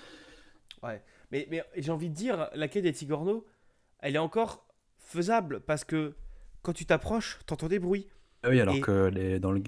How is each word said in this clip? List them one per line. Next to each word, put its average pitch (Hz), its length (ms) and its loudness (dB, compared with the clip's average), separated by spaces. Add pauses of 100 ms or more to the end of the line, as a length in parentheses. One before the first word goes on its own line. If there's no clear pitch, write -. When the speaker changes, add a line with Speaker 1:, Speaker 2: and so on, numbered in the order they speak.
(840)
Speaker 1:
Ouais, 113 200 -10 (280)
mais, 143 200 -2
mais 160 120 -4 (120)
j'ai 156 160 -4
envie 165 180 -2
de 151 60 -6
dire, 185 400 -2
la 151 140 -2
quête 202 140 -2
des 160 100 4
Tigorneaux, 156 520 -2 (540)
elle 147 160 -2
est 151 40 4
encore 208 460 -2 (340)
faisable 175 600 0
parce 151 240 -2
que 151 320 -2 (460)
quand 175 120 -4
tu - 120 -8
t'approches, 202 600 0
t'entends 156 220 -4
des 190 120 2
bruits. 190 280 0 (360)
Speaker 2:
Ah 120 60 2
oui, 131 100 8
alors 98 140 6
Speaker 1:
Et 135 80 2
Speaker 2:
que 98 280 6
les... 95 300 0
Dans 95 120 2
le... 98 160 2